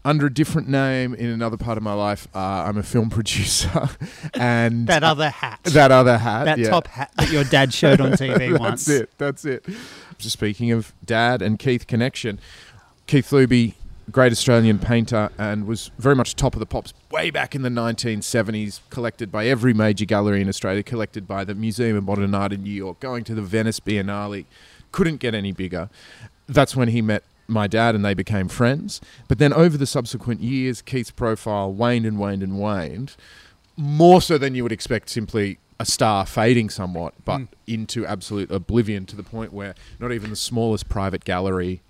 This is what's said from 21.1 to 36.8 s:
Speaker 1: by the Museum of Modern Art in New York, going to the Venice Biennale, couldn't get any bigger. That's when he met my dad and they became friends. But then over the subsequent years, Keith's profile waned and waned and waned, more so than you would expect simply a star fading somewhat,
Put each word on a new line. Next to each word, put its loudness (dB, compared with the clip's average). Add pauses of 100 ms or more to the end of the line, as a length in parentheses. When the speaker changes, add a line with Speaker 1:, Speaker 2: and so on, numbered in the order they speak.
Speaker 1:
by -6
the -8
Museum -2
of 0
Modern 0
Art -2
in -6
New -8
York, -10
going -8
to -8
the -4
Venice 0
Biennale, -4 (480)
couldn't -2
get -2
any -4
bigger. -6 (580)
That's 2
when 2
he 0
met 0 (220)
my 0
dad 2
and 0
they 2
became -2
friends. -2 (260)
But 0
then 6
over 6
the -2
subsequent -4
years, -4
Keith's -6
profile -2
waned 0
and -4
waned -2
and -4
waned, -6 (580)
more 8
so 2
than -2
you -2
would -2
expect -4
simply -4 (200)
a -8
star 2
fading 2
somewhat, -8 (120)